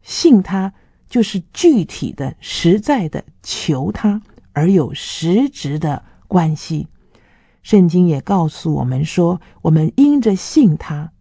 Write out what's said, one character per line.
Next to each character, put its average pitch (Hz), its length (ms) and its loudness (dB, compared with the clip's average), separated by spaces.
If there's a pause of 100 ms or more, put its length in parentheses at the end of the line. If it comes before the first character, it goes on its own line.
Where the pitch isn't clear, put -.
信 240 420 2
他 190 300 -6 (340)
就 240 160 -2
是 196 200 -4 (100)
具 269 320 2
体 - 280 -10
的、 139 280 -8
实 185 400 0
在 214 300 -2
的 - 120 -8 (200)
求 151 500 -4
他， 208 300 -2 (320)
而 160 160 2
有 156 240 2
实 202 560 -2
质 147 280 -8
的 151 240 -4 (240)
关 160 300 0
系。 - 320 -8 (760)
圣 190 240 4
经 180 200 4
也 143 160 -2
告 180 260 0
诉 - 280 -6
我 135 80 -2
们 131 200 -2
说， 170 380 0 (180)
我 165 100 -10
们 160 260 2
因 285 260 4
着 214 120 2
信 190 440 2
他 151 420 -10